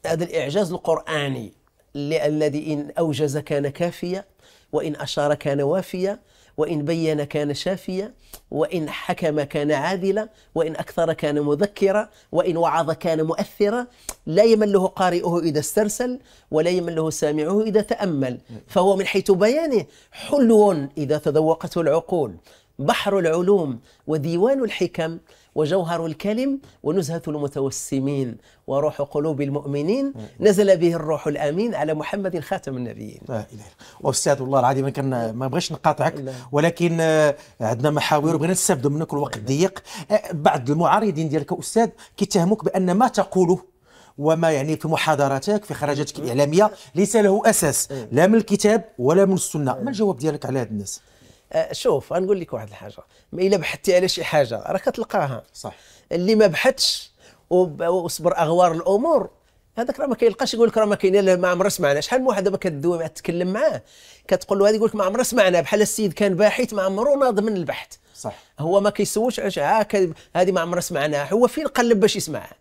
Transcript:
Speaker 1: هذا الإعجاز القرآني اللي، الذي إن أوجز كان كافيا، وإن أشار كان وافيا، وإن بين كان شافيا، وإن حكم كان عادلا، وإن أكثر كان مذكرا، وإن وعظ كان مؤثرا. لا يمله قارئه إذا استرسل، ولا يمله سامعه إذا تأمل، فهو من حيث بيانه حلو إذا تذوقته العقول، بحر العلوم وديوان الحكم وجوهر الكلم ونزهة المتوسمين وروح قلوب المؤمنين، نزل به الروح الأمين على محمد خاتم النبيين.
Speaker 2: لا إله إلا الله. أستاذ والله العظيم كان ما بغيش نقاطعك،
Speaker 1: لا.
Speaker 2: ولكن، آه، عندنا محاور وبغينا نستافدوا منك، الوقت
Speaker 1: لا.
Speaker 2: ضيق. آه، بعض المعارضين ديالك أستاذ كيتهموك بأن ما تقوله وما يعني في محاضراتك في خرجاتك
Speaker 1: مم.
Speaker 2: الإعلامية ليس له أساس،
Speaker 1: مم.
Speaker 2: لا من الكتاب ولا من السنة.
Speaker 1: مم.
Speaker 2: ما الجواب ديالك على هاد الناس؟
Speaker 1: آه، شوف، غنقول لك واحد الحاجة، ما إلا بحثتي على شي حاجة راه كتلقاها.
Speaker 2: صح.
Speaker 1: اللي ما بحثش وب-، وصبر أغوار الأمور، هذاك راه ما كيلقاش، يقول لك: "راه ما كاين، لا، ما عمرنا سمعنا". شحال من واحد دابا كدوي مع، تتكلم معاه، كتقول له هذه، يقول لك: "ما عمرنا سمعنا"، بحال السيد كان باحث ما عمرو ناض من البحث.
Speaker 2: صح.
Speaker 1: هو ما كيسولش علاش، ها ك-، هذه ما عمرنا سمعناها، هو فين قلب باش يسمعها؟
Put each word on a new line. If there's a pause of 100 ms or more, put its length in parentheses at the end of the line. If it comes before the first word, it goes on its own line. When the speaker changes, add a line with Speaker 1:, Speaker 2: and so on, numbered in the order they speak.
Speaker 1:
هذا
الإعجاز
القرآني (440)
اللي،
الذي
إن
أوجز
كان
كافيا، (480)
وإن
أشار
كان
وافيا، (380)
وإن
بين
كان
شافيا، (380)
وإن
حكم
كان
عادلا، (260)
وإن
أكثر
كان
مذكرا، (240)
وإن
وعظ
كان
مؤثرا. (400)
لا
يمله
قارئه
إذا
استرسل، (320)
ولا
يمله
سامعه
إذا
تأمل، (280)
فهو
من
حيث
بيانه (260)
حلو (260)
إذا
تذوقته
العقول، (440)
بحر
العلوم (260)
وديوان
الحكم (360)
وجوهر
الكلم (220)
ونزهة
المتوسمين (300)
وروح
قلوب
المؤمنين، (280)
نزل
به
الروح
الأمين
على
محمد
خاتم
النبيين.
Speaker 2:
لا
إله
إلا (380)
الله.
أستاذ
والله
العظيم
كان
ما
بغيش
نقاطعك،
Speaker 1:
لا. (200)
Speaker 2:
ولكن،
آه، (240)
عندنا
محاور
وبغينا
نستافدوا
منك،
الوقت
Speaker 1:
لا.
Speaker 2:
ضيق. (280)
آه، (100)
بعض
المعارضين
ديالك
أستاذ (280)
كيتهموك
بأن
ما
تقوله (540)
وما
يعني
في
محاضراتك
في
خرجاتك
Speaker 1:
مم.
Speaker 2:
الإعلامية (240)
ليس
له
أساس،
Speaker 1:
مم.
Speaker 2:
لا
من
الكتاب (140)
ولا
من
السنة.
Speaker 1:
مم.
Speaker 2:
ما
الجواب
ديالك
على
هاد
الناس؟ (540)
Speaker 1:
آه،
شوف،
غنقول
لك
واحد
الحاجة، (360)
ما
إلا
بحثتي
على
شي
حاجة
راه
كتلقاها. (100)
Speaker 2:
صح. (380)
Speaker 1:
اللي
ما
بحثش (380)
وب-،
وصبر
أغوار
الأمور، (480)
هذاك
راه
ما
كيلقاش،
يقول
لك:
"راه
ما
كاين،
لا،
ما
عمرنا
سمعنا".
شحال
من
واحد
دابا
كدوي
مع،
تتكلم
معاه، (460)
كتقول
له
هذه،
يقول
لك:
"ما
عمرنا
سمعنا"،
بحال
السيد
كان
باحث
ما
عمرو
ناض
من
البحث. (260)
Speaker 2:
صح. (240)
Speaker 1:
هو
ما
كيسولش
علاش،
ها
ك-، (260)
هذه
ما
عمرنا
سمعناها،
هو
فين
قلب
باش
يسمعها؟